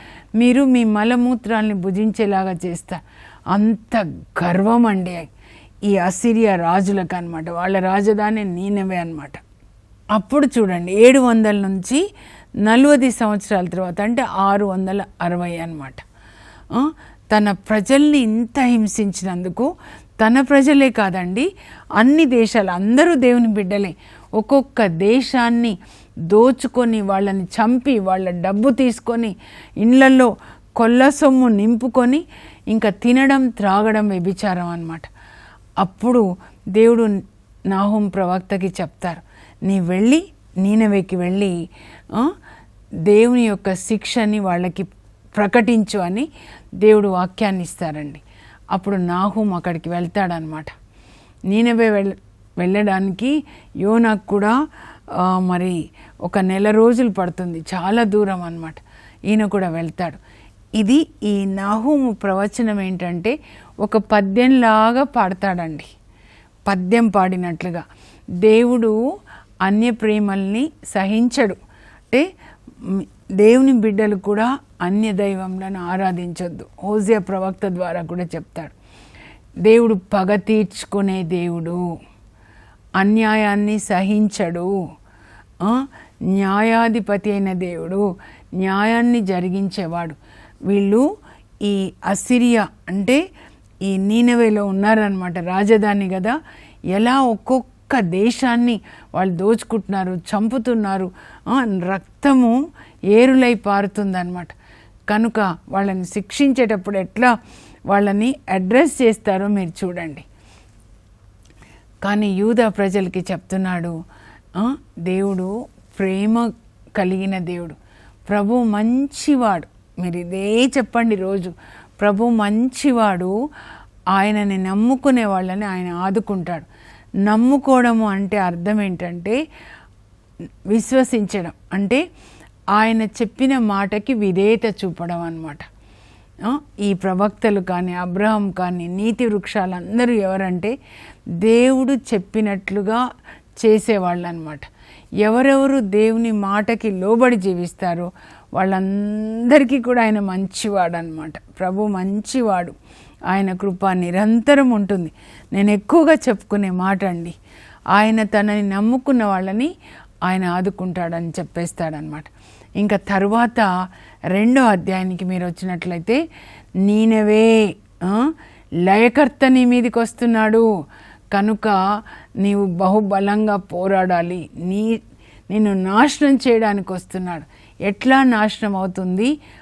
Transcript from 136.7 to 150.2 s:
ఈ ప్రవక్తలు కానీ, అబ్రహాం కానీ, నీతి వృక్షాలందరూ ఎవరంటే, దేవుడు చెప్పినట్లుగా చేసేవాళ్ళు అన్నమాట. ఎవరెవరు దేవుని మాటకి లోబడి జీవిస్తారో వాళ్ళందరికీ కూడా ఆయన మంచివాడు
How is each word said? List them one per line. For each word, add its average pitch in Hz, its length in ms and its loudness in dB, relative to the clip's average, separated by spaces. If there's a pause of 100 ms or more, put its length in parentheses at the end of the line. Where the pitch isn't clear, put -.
ఈ 202 140 -2
ప్రవక్తలు 196 640 -2
కానీ, 180 340 -4
అబ్రహాం 196 580 -2
కానీ, 180 360 -6
నీతి 208 380 -4
వృక్షాలందరూ 202 880 -2
ఎవరంటే, 190 640 -2 (500)
దేవుడు 240 680 2
చెప్పినట్లుగా 208 1160 -4 (560)
చేసేవాళ్ళు 190 600 2
అన్నమాట. 156 320 -12 (540)
ఎవరెవరు 269 640 2
దేవుని 220 520 0
మాటకి 208 600 -2
లోబడి 226 440 2
జీవిస్తారో 175 760 -4 (420)
వాళ్ళందరికీ 214 1300 0
కూడా 240 240 0
ఆయన 214 160 2
మంచివాడు 190 800 -4